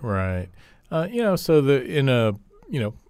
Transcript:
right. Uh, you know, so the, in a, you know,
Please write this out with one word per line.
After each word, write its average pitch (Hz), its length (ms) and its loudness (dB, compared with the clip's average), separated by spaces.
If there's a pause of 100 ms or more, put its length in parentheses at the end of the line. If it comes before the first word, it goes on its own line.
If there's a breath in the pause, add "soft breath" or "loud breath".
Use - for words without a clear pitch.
right. 95 480 -4 (420 soft breath)
Uh, 160 180 -4
you 233 140 -2
know, 196 120 2
so 160 260 4
the, 135 220 2
in 143 260 0
a, 113 240 2 (360)
you 175 100 -6
know, 107 140 -4 (160)